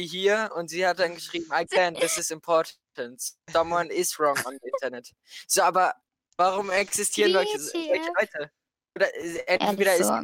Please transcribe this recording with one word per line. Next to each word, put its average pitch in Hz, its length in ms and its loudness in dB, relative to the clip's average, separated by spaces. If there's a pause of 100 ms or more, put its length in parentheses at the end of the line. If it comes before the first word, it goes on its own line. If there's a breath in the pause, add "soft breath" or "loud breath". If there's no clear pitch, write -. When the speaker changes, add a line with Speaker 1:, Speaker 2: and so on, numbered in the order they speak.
Speaker 1:
here." 196 480 0
Und 170 140 -6
sie 180 180 -2
hat 175 120 2
dann 175 180 0
geschrieben, 165 360 -8
"I 165 140 0
can, 180 280 2
this 165 220 0
is 175 140 -4
important. 160 480 0 (720)
Someone 165 420 2
is 175 260 -2
wrong 147 280 4
on 135 160 -10
the 120 60 -10
internet." 123 440 -6 (340 loud breath)
So, - 160 2
aber 180 320 4 (440)
warum 190 320 2
existieren 202 640 2
solche, 415 260 2
solche - 200 -8 (120)
Speaker 2:
W - 80 2
T - 20 -
F. 330 80 -6 (100)
Speaker 1:
Leute? 151 320 -4 (440)
Oder, 185 200 0
äh, - 60 -10 (260)
Speaker 2:
Ehrlich 185 220 0
Speaker 1:
entweder 196 280 2
ist 185 100 4
Speaker 2:
so. 214 80 2
Speaker 1:
sie 233 80 -2